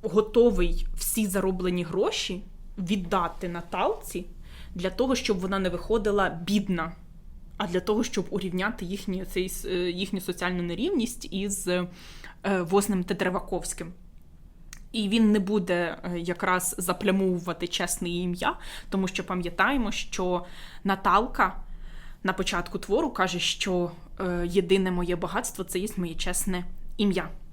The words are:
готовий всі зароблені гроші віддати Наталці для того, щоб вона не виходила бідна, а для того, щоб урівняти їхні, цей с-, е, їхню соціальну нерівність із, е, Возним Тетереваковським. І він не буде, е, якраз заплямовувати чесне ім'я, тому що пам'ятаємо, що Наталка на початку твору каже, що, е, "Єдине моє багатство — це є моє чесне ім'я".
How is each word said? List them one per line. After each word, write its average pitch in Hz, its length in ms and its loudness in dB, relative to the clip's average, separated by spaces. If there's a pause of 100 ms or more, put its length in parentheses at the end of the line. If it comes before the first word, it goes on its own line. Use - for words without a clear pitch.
готовий 202 840 4 (100)
всі - 300 0
зароблені 180 560 2
гроші 180 600 0 (340)
віддати 180 720 0
Наталці 185 760 -2 (500)
для 180 140 0
того, 254 260 2
щоб 208 240 2
вона 190 200 0
не 185 100 2
виходила 202 600 2
бідна, 175 640 0 (680)
а 202 100 -2
для 175 120 2
того, 214 240 2
щоб 190 260 -2
урівняти 185 560 -2
їхні, 190 400 -4
цей 190 240 0
с-, - 200 -8
е, 180 220 0
їхню 185 300 -2
соціальну 180 420 -2
нерівність 208 680 -2
із, 196 340 -2
е, 180 200 2 (720)
Возним 190 420 2
Тетереваковським. 180 920 -2 (1000)
І 214 180 0
він 220 220 6
не 208 80 6
буде, 180 640 2
е, 175 160 -2
якраз 180 580 0
заплямовувати 180 880 0
чесне 175 420 -2
ім'я, 175 480 0 (320)
тому 190 180 2
що 185 180 -4
пам'ятаємо, 190 680 2
що 180 540 0 (380)
Наталка 196 720 4 (680)
на 190 100 2
початку 185 460 -2
твору 269 300 2
каже, 180 300 0
що, 175 520 0 (280)
е, 180 280 0
"Єдине 185 440 4
моє 180 240 2
багатство — 202 500 -2
це - 140 -4
є 202 80 -2 (100)
моє 175 180 -2
чесне 180 500 0 (320)
ім'я". 185 320 2 (240)